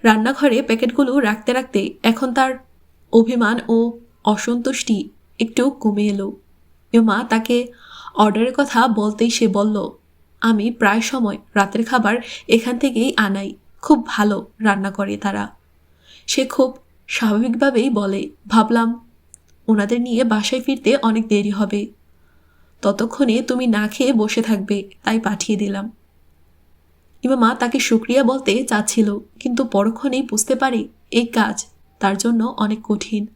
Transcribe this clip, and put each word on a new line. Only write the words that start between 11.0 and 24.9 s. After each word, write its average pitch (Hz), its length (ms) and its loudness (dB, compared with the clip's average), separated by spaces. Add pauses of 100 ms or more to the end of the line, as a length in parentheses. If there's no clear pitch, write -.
সময় 220 360 -2 (180)
রাতের 208 300 0
খাবার 226 300 0 (320)
এখান 233 320 2
থেকেই 247 380 0
আনাই, 196 360 -2 (280)
খুব 254 260 2
ভালো 208 520 -2
রান্না 202 320 0
করে 202 260 -6
তারা।" 202 380 -6 (720)
সে 262 180 0
খুব 262 320 0 (300)
স্বাভাবিকভাবেই 240 840 0
বলে, 196 400 -2 (180)
"ভাবলাম 226 640 0 (580)
ওনাদের 220 340 2
নিয়ে 247 220 0
বাসায় 220 380 0
ফিরতে 269 360 0
অনেক 226 300 0
দেরি 208 220 0
হবে, 202 380 -2 (920)
ততক্ষণে 226 600 0
তুমি 254 260 -2
না 214 200 0
খেয়ে 262 260 0
বসে 214 280 0
থাকবে, 202 480 -2 (140)